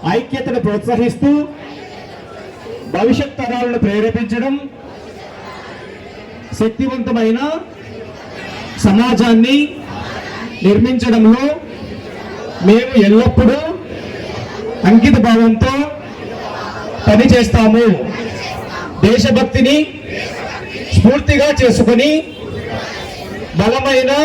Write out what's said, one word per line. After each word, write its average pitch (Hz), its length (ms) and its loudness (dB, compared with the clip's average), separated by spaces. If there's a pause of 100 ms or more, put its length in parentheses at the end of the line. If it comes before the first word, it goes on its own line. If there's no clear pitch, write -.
(160)
ఐక్యతను 247 500 -4
ప్రోత్సహిస్తూ 233 640 0 (1600)
భవిష్యత్ 269 420 0
తరాలను 247 460 -4
ప్రేరేపించడం, 226 720 -2 (2000)
శక్తివంతమైన 226 800 0 (1500)
సమాజాన్ని 233 720 4 (1080)
నిర్మించడంలో 226 800 4 (1200)
మేము 240 260 4 (120)
ఎల్లప్పుడూ 233 520 6 (1300)
అంకిత 226 280 8 (100)
భావంతో 226 480 4 (1300)
పనిచేస్తాము. 226 800 6 (1200)
దేశభక్తిని 233 720 4 (1200)
స్ఫూర్తిగా 285 540 4 (120)
చేసుకొని 240 500 4 (1500)
బలమైన 262 520 2 (120)